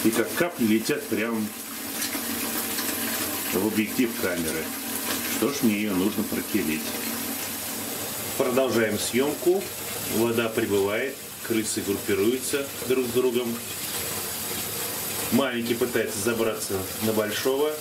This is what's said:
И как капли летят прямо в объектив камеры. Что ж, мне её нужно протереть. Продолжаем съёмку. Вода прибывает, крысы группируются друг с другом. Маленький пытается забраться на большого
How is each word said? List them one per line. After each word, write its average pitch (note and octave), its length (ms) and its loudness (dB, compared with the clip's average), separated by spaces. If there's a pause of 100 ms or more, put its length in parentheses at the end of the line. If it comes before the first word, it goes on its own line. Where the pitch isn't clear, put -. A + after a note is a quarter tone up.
И A2 60 8
как A2+ 240 0
капли E3 320 2
летят A2 380 4
прямо A2+ 360 0 (2250)
в G2 120 4
объектив A2 440 2 (100)
камеры. D#2+ 440 0 (720)
Что A2+ 140 4
ж, - 120 -2
мне G#2+ 140 6
её G#2 180 0
нужно G2+ 300 2
протереть. E2+ 580 0 (1500)
Продолжаем A#2+ 600 2
съёмку. D3 640 2 (520)
Вода A2+ 340 4
прибывает, G#2+ 680 2 (320)
крысы A2 360 0
группируются A2 840 2 (220)
друг B2+ 180 2
с A#2 40 -2
другом. A#2+ 420 2 (1800)
Маленький A#2+ 420 2
пытается A2+ 440 0
забраться A2 560 0 (280)
на A2 100 2
большого C3 680 2